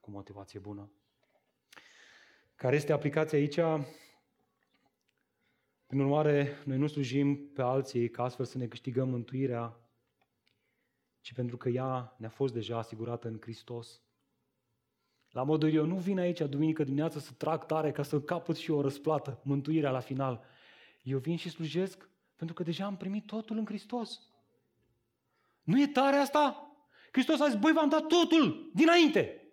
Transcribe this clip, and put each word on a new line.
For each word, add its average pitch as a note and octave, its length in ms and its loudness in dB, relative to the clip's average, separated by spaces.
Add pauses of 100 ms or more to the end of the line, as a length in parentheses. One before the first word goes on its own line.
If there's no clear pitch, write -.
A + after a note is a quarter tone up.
cu - 100 -20
motivație G2 480 -16
bună. G2+ 320 -14 (1600)
Care C3+ 220 2
este D3+ 160 0
aplicația D3+ 460 0
aici? D3 220 0 (2250)
Prin C3+ 140 -2
urmare, C#3+ 640 2
noi C3 140 -2
nu D3 80 2
slujim C#3+ 640 0
pe C3+ 100 -4
alții B2 480 0
ca A#2+ 120 -6
astfel B2+ 220 -4
să C3 140 -8
ne B2 80 -4
câștigăm C3 420 -4
mântuirea, A#2+ 720 -4 (1400)
ci - 120 -20
pentru A#2+ 240 -4
că B2 120 -6
ea B2+ 500 -4
ne-a A2+ 100 -12
fost C3+ 240 -2
deja A#2 260 -6
asigurată A2+ 500 -8
în A2 120 -8
Hristos. - 640 -16 (1300)
La B2 120 -4
modul, D3+ 300 2
eu D#3 120 4
nu F3 120 -2
vin F#3+ 220 -2
aici F3+ 220 0
duminică D#3 440 0
dimineață D3+ 340 -2
să - 140 -14
trag D#3 320 -4
tare D#3 280 0
ca D3 100 -4
să C#3+ 180 0
capăt E3 360 -4
și - 140 -6
eu D3+ 60 2
o C#3+ 40 2
răsplată, C#3+ 640 -2
mântuirea C#3+ 460 0
la B2+ 100 0
final. B2+ 440 -4 (580)
Eu C3 160 -4
vin E3 180 -2
și E3 140 -10
slujesc E3 580 -6 (280)
pentru E3 200 -8
că F3+ 60 -6
deja E3+ 220 -4
am G3+ 120 -6
primit G3 300 -6
totul A3 300 -6
în A3 100 -2
Hristos. A3+ 540 -8 (1400)
Nu A3+ 180 4
e C#4+ 60 6
tare C#4 300 4
asta? C#4+ 560 2 (400)
Hristos C4 280 2
a D4 80 6
zis, A3 100 2
„Băi, D#4 140 6
v-am D4+ 160 4
dat D#4 180 2
totul E4 680 4
dinainte.” D4+ 680 6 (100)